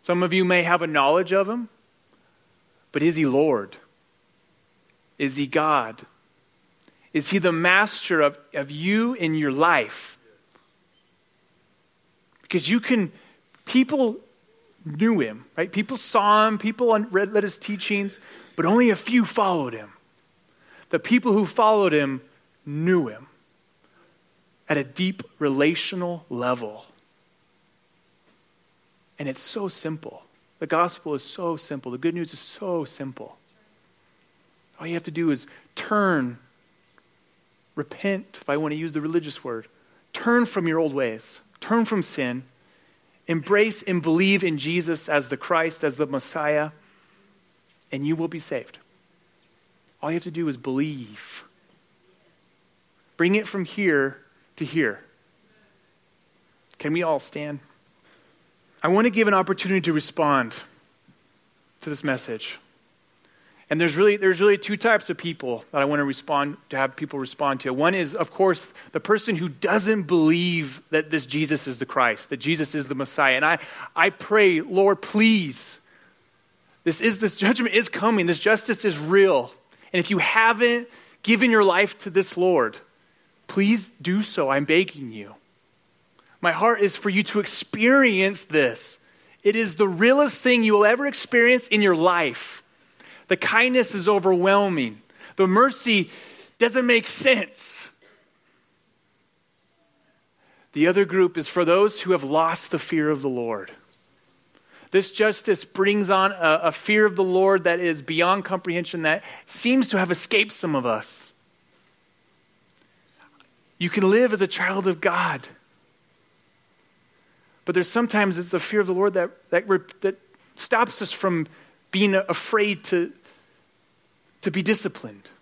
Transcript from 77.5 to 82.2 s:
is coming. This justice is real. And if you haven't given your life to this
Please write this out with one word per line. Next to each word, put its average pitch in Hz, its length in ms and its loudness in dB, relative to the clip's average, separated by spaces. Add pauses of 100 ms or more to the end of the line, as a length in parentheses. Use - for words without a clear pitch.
is 214 140 2
coming. 196 380 0
This 170 120 -2
justice 214 460 0
is 175 120 0
real. 160 540 4 (400)
And 180 80 0
if 175 100 -4
you 196 100 2
haven't 233 680 2 (340)
given 240 300 4
your 220 140 6
life 190 340 2
to - 100 -12
this 185 280 0